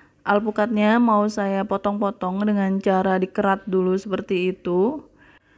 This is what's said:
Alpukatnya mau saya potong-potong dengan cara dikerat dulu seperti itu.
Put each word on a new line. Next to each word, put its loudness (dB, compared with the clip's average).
Alpukatnya 2
mau 4
saya -2
potong-potong -2
dengan 0
cara 2
dikerat -2
dulu 0
seperti -4
itu. -2